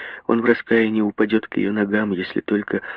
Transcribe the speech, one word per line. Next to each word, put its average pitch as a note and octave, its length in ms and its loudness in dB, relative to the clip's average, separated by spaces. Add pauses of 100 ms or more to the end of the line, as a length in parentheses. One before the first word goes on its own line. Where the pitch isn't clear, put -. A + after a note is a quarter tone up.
(280)
Он A#2 140 2
в A2+ 40 0
раскаянии A2+ 560 2
упадет G#2+ 460 0
к - 100 -4
ее G2+ 140 0
ногам, G#2 400 0
если F#2 300 -4
только G#2 420 -2 (140)